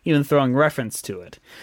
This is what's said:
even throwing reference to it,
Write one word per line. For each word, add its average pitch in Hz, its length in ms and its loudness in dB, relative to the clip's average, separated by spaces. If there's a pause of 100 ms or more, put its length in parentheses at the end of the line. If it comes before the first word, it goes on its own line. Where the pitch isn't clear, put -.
even 147 180 2
throwing 139 300 2
reference 135 480 0
to 95 200 -10
it, - 180 -20 (240)